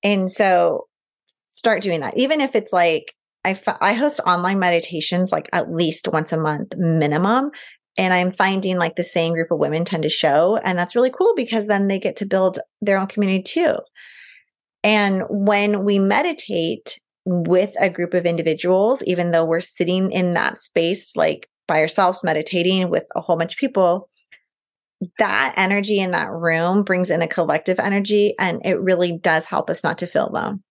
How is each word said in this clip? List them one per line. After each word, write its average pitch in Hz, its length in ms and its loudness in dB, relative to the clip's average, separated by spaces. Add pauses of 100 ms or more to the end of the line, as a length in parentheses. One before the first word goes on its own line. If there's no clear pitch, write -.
And 190 300 0
so 175 540 2 (640)
start 220 320 0
doing 175 180 -2
that. 131 160 -6
Even 277 260 2
if 269 120 -2
it's 214 200 -2
like, 170 400 2 (280)
I 190 100 0
f-, 190 280 -4
I 202 140 2
host 285 320 0
online 180 320 2
meditations, 175 760 0
like, 156 200 -4
at 175 200 -2
least 165 340 -2
once 160 240 -2
a 165 80 -2
month 151 380 -2
minimum. 170 720 2 (460)
And 185 160 0
I'm 180 200 2
finding, 190 440 0
like, 170 200 -2
the 185 60 -2
same 165 300 0
group 165 180 -2
of 165 80 -2
women 151 280 0
tend 160 160 -4
to 151 80 0
show. 165 480 2
And 180 200 -2
that's 175 160 -4
really 254 160 2
cool 381 240 2
because 226 320 -2
then 202 220 2
they 196 100 0
get 185 180 -4
to 196 100 -6
build 190 320 2 (240)
their 202 160 2
own 196 80 -2
community 190 360 0
too. - 340 0 (1080)
And 202 460 2
when 202 540 2
we 202 140 2
meditate 202 1000 -2 (260)
with 180 560 0
a 202 80 2
group 175 240 -4
of 175 140 0
individuals, 175 800 0
even 175 260 0
though 165 160 4
we're 165 140 0
sitting 185 520 0
in 180 220 0
that - 260 -2
space, 170 560 -2
like, 160 320 0 (180)
by 156 140 0
ourselves 185 420 0
meditating 175 680 0
with 165 140 0 (120)
a 180 60 -2
whole 165 160 0
bunch 165 160 -4
of - 40 -12
people, 190 520 0 (1080)
that 196 380 0
energy 196 420 2
in 185 120 -2
that 165 200 -2
room 170 520 0
brings 185 260 0
in 170 140 0
a 160 60 -2
collective 160 500 0
energy, 202 600 0
and 180 280 -2
it 185 140 0
really 175 420 0
does 160 240 2
help - 240 -4
us 180 120 -6
not 165 160 -2
to 180 80 -6
feel - 220 -2
alone. - 420 -6